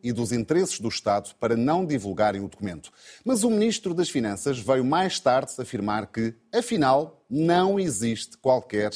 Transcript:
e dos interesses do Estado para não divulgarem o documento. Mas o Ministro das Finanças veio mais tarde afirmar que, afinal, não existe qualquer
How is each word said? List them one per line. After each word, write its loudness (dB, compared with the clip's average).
e -2
dos -2
interesses 0
do -6
Estado -2
para 0
não 2
divulgarem -2
o -8
documento. -10
Mas 0
o 4
Ministro 0
das 0
Finanças -2
veio 2
mais 0
tarde 2
afirmar -4
que, -4
afinal, 2
não 2
existe -4
qualquer 0